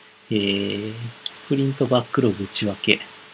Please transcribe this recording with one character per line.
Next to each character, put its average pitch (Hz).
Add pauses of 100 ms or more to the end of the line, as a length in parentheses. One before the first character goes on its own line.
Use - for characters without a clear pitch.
(300)
え 113
ー、 101 (380)
ス -
プ 143
リ 139
ン 135
ト 135
バ 123
ッ -
ク -
ロ 123
グ 98
内 -
訳。 101 (340)